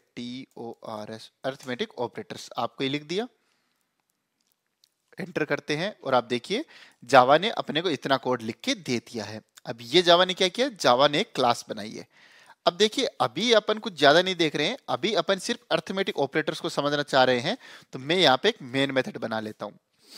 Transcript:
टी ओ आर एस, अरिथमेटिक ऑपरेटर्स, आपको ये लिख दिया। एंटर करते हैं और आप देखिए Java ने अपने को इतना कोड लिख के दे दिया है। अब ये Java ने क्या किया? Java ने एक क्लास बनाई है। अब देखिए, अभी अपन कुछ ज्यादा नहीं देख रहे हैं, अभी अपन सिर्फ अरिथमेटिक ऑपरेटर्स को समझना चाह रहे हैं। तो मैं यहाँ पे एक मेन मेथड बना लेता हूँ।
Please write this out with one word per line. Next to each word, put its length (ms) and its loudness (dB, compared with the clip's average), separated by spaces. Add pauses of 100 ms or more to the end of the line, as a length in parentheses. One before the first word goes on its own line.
(160)
टी 320 -12 (100)
ओ 160 -14 (160)
आर 220 -12
एस, 200 -18 (120)
अरिथमेटिक 560 -8
ऑपरेटर्स, 580 -10
आपको 260 -6
ये 60 -2
लिख 160 -6
दिया। 220 -6 (1900)
एंटर 260 -4
करते 300 -4
हैं 220 -6
और 160 -6
आप 120 4
देखिए 400 -4 (380)
Java 360 6
ने 120 -2
अपने 300 -4
को 100 -2
इतना 280 0
कोड 220 -2
लिख 220 -10
के 120 -2
दे 260 -6
दिया 240 -12
है। 160 -14 (240)
अब 180 -10
ये 200 2
Java 240 6
ने 60 -4
क्या 160 0
किया? 200 -2
Java 400 4
ने 100 -2
एक 160 -4
क्लास 340 0
बनाई 220 -12
है। 160 -16 (580)
अब 100 2
देखिए, 300 0 (160)
अभी 320 0
अपन 260 2
कुछ 200 -12
ज्यादा 220 8
नहीं 140 -2
देख 200 0
रहे 120 -2
हैं, 100 -4 (120)
अभी 260 -2
अपन 260 0
सिर्फ 300 -6
अरिथमेटिक 480 -4
ऑपरेटर्स 400 -2
को 120 -6
समझना 340 -2
चाह 180 4
रहे 180 4
हैं। 160 -2 (360)
तो 60 -12
मैं 180 -2
यहाँ 260 6
पे 60 2
एक 140 -6
मेन 280 -2
मेथड 280 -2
बना 220 -6
लेता 240 -10
हूँ। 140 -14 (380)